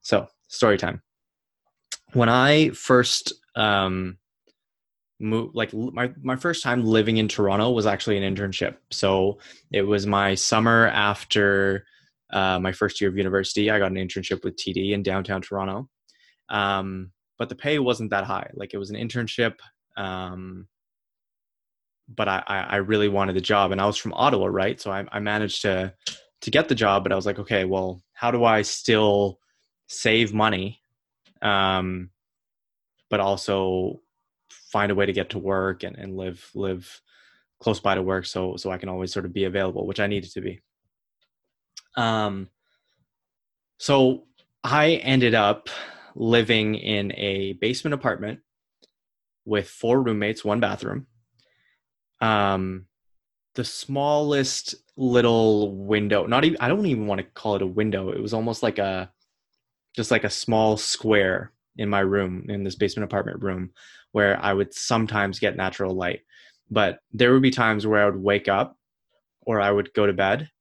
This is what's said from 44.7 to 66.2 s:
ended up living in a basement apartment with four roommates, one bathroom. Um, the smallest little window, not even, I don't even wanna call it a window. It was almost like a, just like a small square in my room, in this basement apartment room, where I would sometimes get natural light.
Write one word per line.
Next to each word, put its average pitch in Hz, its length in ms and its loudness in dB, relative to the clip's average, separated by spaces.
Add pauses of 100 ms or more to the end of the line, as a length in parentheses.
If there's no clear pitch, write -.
ended 123 420 4
up 107 340 2 (460)
living 113 600 2
in 101 420 -4
a 98 360 -4
basement 127 400 -2
apartment 113 460 -4 (1040)
with 104 220 -2
four 123 340 2
roommates, 107 440 -2
one 104 140 2
bathroom. 104 460 -4 (1120)
Um, 98 680 0 (640)
the 123 100 -6
smallest 143 1120 -2 (220)
little 113 800 4
window, 101 500 0
not 123 200 2
even, 160 140 2
I 123 80 0
don't 196 200 0
even 110 180 0
wanna 98 180 -2
call - 320 -4
it 95 60 -2
a 95 60 -2
window. 98 420 -2
It 90 100 -6
was 104 140 -4
almost 113 300 -4
like 110 160 0
a, 95 320 -4 (840)
just 113 140 -4
like 113 140 4
a 104 80 -2
small 110 460 2
square 98 760 0 (260)
in 104 120 -4
my 101 100 2
room, 95 500 0
in 101 140 -6
this 95 120 -6
basement 104 280 -2
apartment - 400 -6
room, 92 260 -6 (420)
where 101 320 2
I 98 100 2
would 98 200 -2
sometimes 107 640 -2
get 98 180 -2
natural 95 380 -4
light. 90 280 -4 (500)